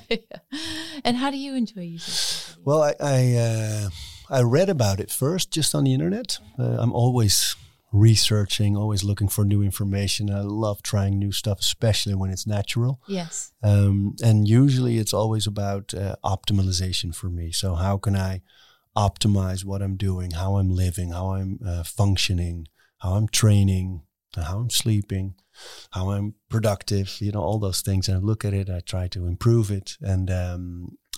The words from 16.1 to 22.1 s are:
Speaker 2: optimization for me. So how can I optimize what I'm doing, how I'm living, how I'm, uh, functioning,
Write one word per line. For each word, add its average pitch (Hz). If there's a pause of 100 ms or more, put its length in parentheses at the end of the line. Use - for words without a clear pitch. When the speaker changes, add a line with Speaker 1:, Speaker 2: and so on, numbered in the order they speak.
Speaker 2:
optimization 92
for -
me. 85
So 92
how 95
can 101
I 92 (560)
optimize 95
what 98
I'm 98
doing, 92
how 95
I'm 95
living, 90
how 92
I'm, 95
uh, 87
functioning, 87 (300)